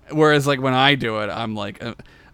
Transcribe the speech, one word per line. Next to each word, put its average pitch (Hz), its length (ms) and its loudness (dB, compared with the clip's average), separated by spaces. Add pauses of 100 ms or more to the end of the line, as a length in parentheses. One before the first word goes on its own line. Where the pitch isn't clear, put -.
Whereas, 151 380 4
like, 139 140 0
when 131 120 0
I 135 220 4
do 117 240 -4
it, 107 100 -6
I'm 110 240 -6
like, 101 300 -10
uh, 117 100 -12 (400)